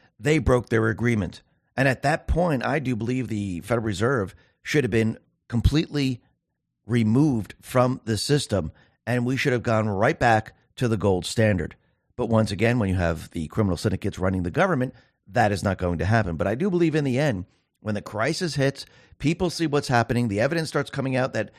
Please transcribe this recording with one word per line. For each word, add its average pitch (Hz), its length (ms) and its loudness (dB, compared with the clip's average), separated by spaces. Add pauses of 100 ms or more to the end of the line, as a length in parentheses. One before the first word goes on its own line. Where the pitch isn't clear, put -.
(180)
they 151 200 2
broke 123 300 2
their 110 200 2
agreement. 110 540 -2 (340)
And 135 100 2
at 127 160 0
that 156 240 0
point, 156 380 0
I 131 140 0
do 127 180 -4
believe 117 320 -4
the 101 320 -4
Federal 113 260 -2
Reserve 107 480 -2 (280)
should 147 220 0
have 101 60 -2
been 113 280 0 (300)
completely 135 720 0 (640)
removed 117 760 2
from 127 440 0
the 110 120 -2
system, 101 560 -2 (340)
and 120 200 -2
we 131 100 -2
should 131 160 0
have 120 100 0
gone 110 260 0
right 107 300 0
back 113 360 2 (220)
to 127 120 0
the 110 80 0
gold 92 300 2
standard. 90 480 0 (420)
But 117 120 -4
once 110 220 2
again, 113 280 0
when 101 100 0
you 92 60 0
have 85 360 -2
the 80 180 -6
criminal 98 280 0
syndicates - 420 -4
running 92 240 -2
the 87 80 -4
government, 143 440 -2 (340)
that 104 240 2
is 95 120 -4
not 95 140 0
going 87 200 -2
to 87 60 -2
happen. 98 320 2
But 87 100 -2
I 104 80 -2
do 185 160 -2
believe 170 240 2
in 151 100 0
the 127 140 0
end, 120 280 -2 (340)
when 107 140 -4
the 101 80 -6
crisis 143 520 -4
hits, 139 320 -2 (320)
people 170 320 -2
see 165 160 -4
what's 143 220 0
happening, 120 400 2
the 101 120 0
evidence 160 280 -2
starts 143 220 -4
coming 131 260 -4
out 131 160 -2
that 110 260 -4